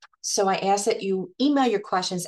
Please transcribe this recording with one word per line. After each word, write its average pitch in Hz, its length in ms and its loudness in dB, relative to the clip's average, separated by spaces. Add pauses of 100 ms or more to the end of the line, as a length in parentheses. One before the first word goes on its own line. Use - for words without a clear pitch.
(200)
So - 260 0
I 190 100 2
ask 202 280 0
that - 180 0
you 190 380 -2
email 277 240 4
your 208 160 2
questions 180 480 -4